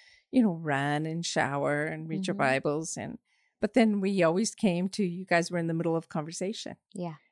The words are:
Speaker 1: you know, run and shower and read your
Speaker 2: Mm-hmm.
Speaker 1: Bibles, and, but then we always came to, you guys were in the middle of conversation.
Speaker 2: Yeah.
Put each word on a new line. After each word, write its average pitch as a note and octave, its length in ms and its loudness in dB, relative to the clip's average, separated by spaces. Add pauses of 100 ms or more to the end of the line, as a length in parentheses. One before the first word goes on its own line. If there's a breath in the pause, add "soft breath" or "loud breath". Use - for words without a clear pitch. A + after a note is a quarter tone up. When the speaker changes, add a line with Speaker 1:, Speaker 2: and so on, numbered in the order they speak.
(300 soft breath)
Speaker 1:
you B3+ 120 4
know, F#3+ 140 4
run D3 500 0
and E3 200 -4
shower C#3+ 600 0
and D#3+ 240 -8
read F#3+ 180 -4
your F3 60 -2
Speaker 2:
Mm-hmm. G3+ 60 -6 (160)
Speaker 1:
Bibles, D3+ 420 -2
and, B2 200 -8 (440)
but - 140 -2
then G#3+ 260 4
we F#3+ 220 2
always G#3 320 2
came F#3 340 2
to, G3+ 160 -2
you F3 200 -6
guys E3+ 240 2
were F3 100 -2
in E3 80 -2
the E3 60 0
middle E3 220 0
of E3 140 -4
conversation. F3 680 -6 (180)
Speaker 2:
Yeah. F3 220 -8 (160)